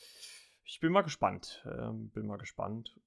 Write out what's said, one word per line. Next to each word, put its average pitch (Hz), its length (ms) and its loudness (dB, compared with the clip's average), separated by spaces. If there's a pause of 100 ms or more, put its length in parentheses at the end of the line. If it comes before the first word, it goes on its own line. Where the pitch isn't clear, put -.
(640)
Ich - 160 -12
bin 160 120 6
mal 196 120 8
gespannt, 98 640 0
ähm, 113 440 -4
bin 107 160 -4
mal 104 120 -4
gespannt 107 680 -6